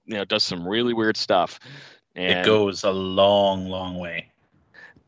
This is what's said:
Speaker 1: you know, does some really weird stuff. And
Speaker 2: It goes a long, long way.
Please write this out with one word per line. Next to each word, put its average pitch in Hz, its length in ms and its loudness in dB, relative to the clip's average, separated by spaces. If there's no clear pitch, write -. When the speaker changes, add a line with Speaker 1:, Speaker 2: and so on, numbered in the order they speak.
Speaker 1:
you 107 100 -8
know, 101 100 -4
does 107 180 -2
some 87 240 -6
really 117 260 0
weird 110 240 2
stuff. 90 420 0
And 90 240 0
Speaker 2:
It 90 60 -2
goes 104 380 2
a 101 80 2
long, 95 760 2
long 92 320 -8
way. 85 320 -10